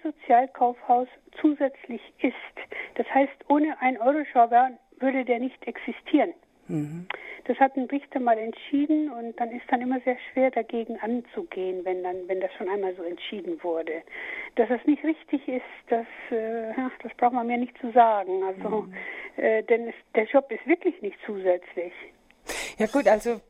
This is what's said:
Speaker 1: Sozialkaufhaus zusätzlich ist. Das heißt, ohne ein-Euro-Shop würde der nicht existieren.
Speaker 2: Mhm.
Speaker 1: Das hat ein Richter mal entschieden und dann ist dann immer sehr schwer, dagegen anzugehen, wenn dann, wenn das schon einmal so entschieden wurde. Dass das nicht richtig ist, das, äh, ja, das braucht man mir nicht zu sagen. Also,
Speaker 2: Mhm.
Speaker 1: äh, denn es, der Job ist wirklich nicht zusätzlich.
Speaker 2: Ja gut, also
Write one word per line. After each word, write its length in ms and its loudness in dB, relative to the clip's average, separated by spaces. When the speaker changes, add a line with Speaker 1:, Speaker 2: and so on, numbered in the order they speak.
Speaker 1:
Sozialkaufhaus 1040 2
zusätzlich 600 0
ist. 160 0
Das 180 -4
heißt, 200 4
ohne 340 2
ein-Euro-Shop 720 4
würde 260 0
der 140 0
nicht 260 -8
existieren. 680 -2
Speaker 2:
Mhm. 400 -6
Speaker 1:
Das 140 -2
hat 160 4
ein 100 -4
Richter 340 -6
mal 180 2
entschieden 720 -2
und 300 -10
dann 120 -4
ist 180 -12
dann 120 0
immer 200 -2
sehr 160 0
schwer, 200 2
dagegen 480 -4
anzugehen, 840 -6
wenn 200 -4
dann, 240 -6
wenn 120 -2
das 140 -4
schon 160 -6
einmal 260 -2
so 80 -12
entschieden 600 -8
wurde. 400 -4
Dass 140 4
das 160 -2
nicht 180 2
richtig 440 -4
ist, 160 -4
das, 180 0
äh, 380 -4
ja, 220 -4
das 140 -12
braucht 180 4
man 140 0
mir 100 0
nicht 220 -4
zu 120 -6
sagen. 520 6
Also, 380 -2
Speaker 2:
Mhm. 120 -10
Speaker 1:
äh, 260 2
denn 240 2
es, 80 -12
der 120 4
Job 260 4
ist 160 -8
wirklich 340 2
nicht 240 -8
zusätzlich. 680 -2
Speaker 2:
Ja 80 2
gut, 200 2
also 420 2